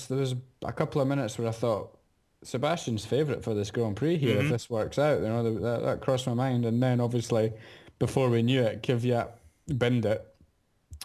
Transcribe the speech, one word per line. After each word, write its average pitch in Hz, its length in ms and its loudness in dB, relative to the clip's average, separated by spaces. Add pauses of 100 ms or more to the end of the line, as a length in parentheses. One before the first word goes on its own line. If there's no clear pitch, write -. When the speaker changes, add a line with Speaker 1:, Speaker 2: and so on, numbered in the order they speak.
Speaker 1:
there 131 100 -2
was 131 160 -2 (300)
a - 80 -6
couple 151 280 0
of 131 60 2
minutes 135 300 -2
where 117 100 -2
I 113 40 0
thought, 110 460 -2 (440)
"Sebastian's 127 640 -2
favourite 135 380 0
for 113 100 -2
this 104 160 -2
Grand 113 260 -2
Prix 160 220 0
here, 123 200 2
Speaker 2:
Mm-hmm. 104 100 2
Speaker 1:
if 151 40 0
this 117 200 -4
works 107 260 -2
out." 139 240 4
You 98 60 0
know, 113 320 0
that, 117 240 -2
that 127 180 -2
crossed 131 240 0
my 123 80 0
mind, 123 320 0
and 117 160 2
then 123 180 4
obviously, 117 540 0 (460)
before 131 280 2
we 117 140 4
knew 123 220 4
it, 107 180 -2
Kvyat 120 480 0 (400)
binned 120 360 2
it, 104 200 -2 (800)